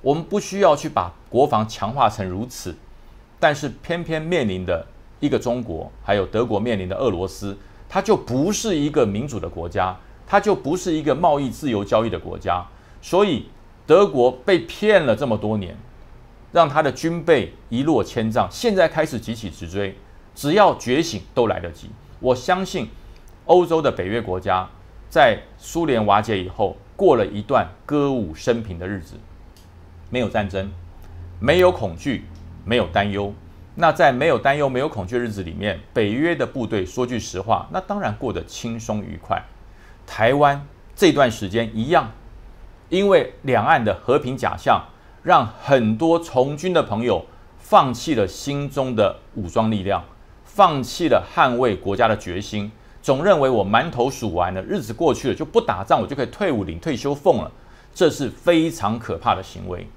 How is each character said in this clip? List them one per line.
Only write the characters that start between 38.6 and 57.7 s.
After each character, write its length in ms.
松 220
愉 180
快。 240
台 300
湾 280
这 160
段 200
时 180
间 240
一 140
样， 240
因 180
为 340
两 240
岸 180
的 120
和 240
平 180
假 180
象， 240
让 360
很 380
多 220
从 360
军 160
的 120
朋 200
友 220
放 340
弃 220
了 140
心 420
中 260
的 220
武 160
装 220
力 100
量， 220
放 380
弃 240
了 180
捍 220
卫 180
国 220
家 100
的 80
决 240
心， 320
总 240
认 140
为 100
我 140
满 260
头 180
数 280
完 180
了， 80
日 180
子 140
过 180
去 180
了 40
就 100
不 160
打 240
仗， 160
我 60
就 100
可 60
以 60
退 240
伍 120
领 160
退 160
休 200
俸 260
了， 100